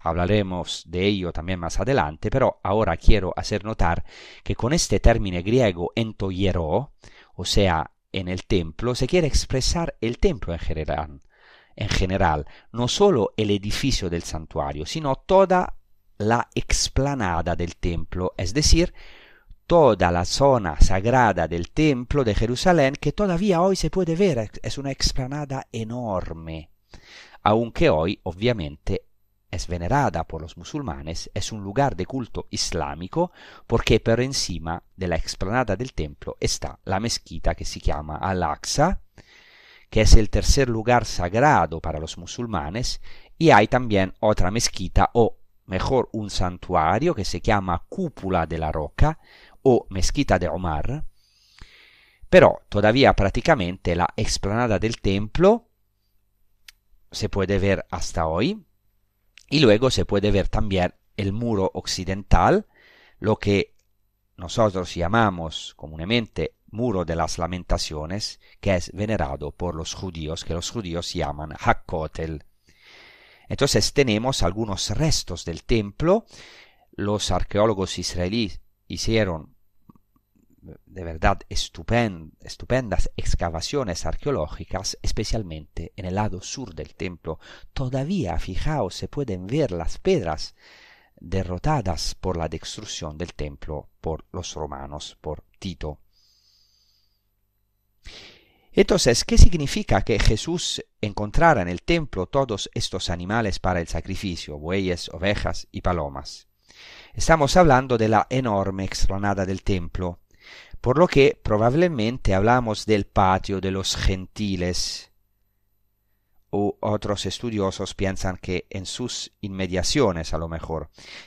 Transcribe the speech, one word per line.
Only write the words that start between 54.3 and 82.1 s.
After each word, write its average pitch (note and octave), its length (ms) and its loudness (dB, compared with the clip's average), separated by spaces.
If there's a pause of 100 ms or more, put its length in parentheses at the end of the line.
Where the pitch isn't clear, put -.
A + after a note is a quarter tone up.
del A2+ 220 -2
templo G#2+ 680 2 (1400)
se - 180 -6
puede G2 300 0
ver F#2+ 320 2
hasta E2+ 360 -4
hoy, B2+ 380 -2 (840)
y D3 120 2
luego B2 300 6
se F#2+ 140 0
puede G2+ 260 2
ver G2 180 2
también F#2+ 460 0 (220)
el G2+ 160 -2
muro G#2+ 420 0
occidental, F#2+ 920 2 (520)
lo G#2 180 0
que G2+ 380 0 (640)
nosotros F#2 580 -2
llamamos F2 840 -2
comúnmente E2+ 800 -4 (160)
muro G#2 340 -2
de E2 120 -4
las E2 220 -4
lamentaciones, F2 1000 -6 (220)
que F#2+ 160 0
es - 160 -6
venerado D#2 600 -4
por F2 220 -6
los E2 200 -10
judíos, D#2+ 500 -8
que D#2+ 100 -6
los E2+ 160 -6
judíos F2 420 -8
llaman D2+ 460 -6
Hakotel. D#2+ 840 -4 (1040)
Entonces - 440 0
tenemos B2+ 500 0
algunos G2 480 -2
restos G#2 540 -2
del E2 200 -10
templo. C#3 640 0 (640)
Los G2+ 380 -2
arqueólogos F#2+ 680 0
israelíes F#2 600 -4 (280)
hicieron F#2 680 -2 (1300)
de F#2 180 -14
verdad E2 440 0
estupen-, G2 920 -4